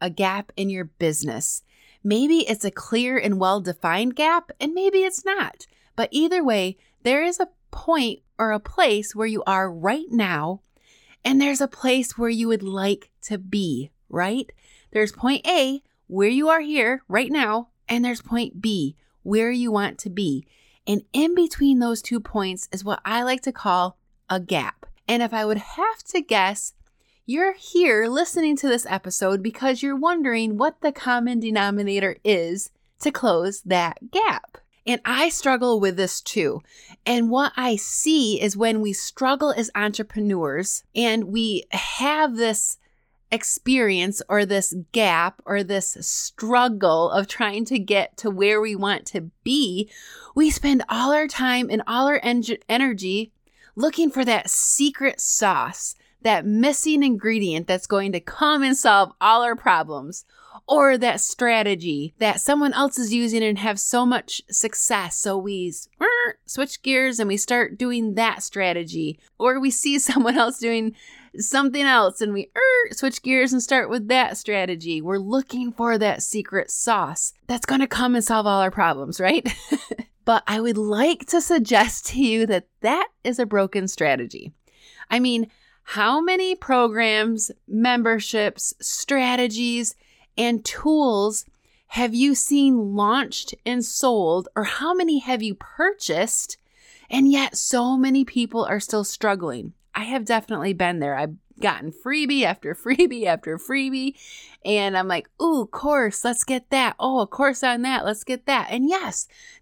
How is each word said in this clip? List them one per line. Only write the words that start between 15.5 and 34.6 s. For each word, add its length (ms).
where 200
you 220
are 100
here 480
right 240
now, 380
and 160
there's 180
point 400
B, 360
where 280
you 200
want 280
to 100
be. 360
And 180
in 200
between 460
those 220
two 180
points 540
is 100
what 220
I 180
like 200
to 100
call 440
a 100
gap. 460
And 140
if 120
I 120
would 120
have 520
to 120
guess, 520
you're 280
here 540
listening 500
to 100
this 220
episode 540
because 380
you're 140
wondering 640
what 240
the 100
common 480
denominator 840
is 480
to 120
close 500
that 500
gap. 460